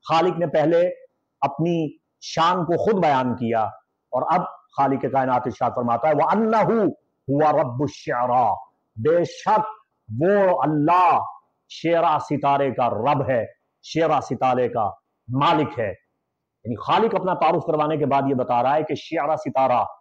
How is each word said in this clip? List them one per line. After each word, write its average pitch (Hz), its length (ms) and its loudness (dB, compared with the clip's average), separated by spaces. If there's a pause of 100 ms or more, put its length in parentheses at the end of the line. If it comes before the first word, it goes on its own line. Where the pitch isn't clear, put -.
खालिक 170 300 0
ने 170 120 -2
पहले 165 380 2 (560)
अपनी 160 580 -2 (240)
शान 170 420 0
को 165 200 0
खुद 214 100 2
बयान 135 380 2
किया 113 300 0 (500)
और 135 180 -2
अब 175 140 0 (300)
खालिक 139 300 0
कायनात 127 420 0
इरशाद 120 240 -4
फरमाता 120 360 -2
है, 156 80 2
"व 147 40 0
अन्नहु 214 680 2 (400)
हुआ 147 240 2
रब्बुश 143 400 -2
शिअरा", 123 540 0 (520)
बेशक 175 680 0 (460)
वो 180 460 2
अल्लाह 156 640 4 (520)
शेरा 165 480 2
सितारे 139 520 0
का 123 160 0
रब 120 420 0
है, 117 160 0 (400)
शेरा 156 340 0
सितारे 127 480 0
का 113 200 -2 (400)
मालिक 147 420 0 (100)
है। 107 100 -4
यानी - 840 -14
खालिक 202 400 0
अपना 180 180 -2
तारुफ 160 340 0
करवाने 151 300 -2
के 147 80 0
बाद 135 220 0
ये 135 80 0
बता 123 260 0
रहा 131 120 2
है 156 100 0
कि 151 120 -4
शेरा 156 400 -4
सितारा 131 500 0 (160)